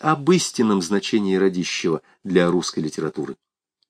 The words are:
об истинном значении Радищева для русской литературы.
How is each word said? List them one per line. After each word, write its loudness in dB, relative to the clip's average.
об 0
истинном 2
значении -2
Радищева -2
для 6
русской -2
литературы. -6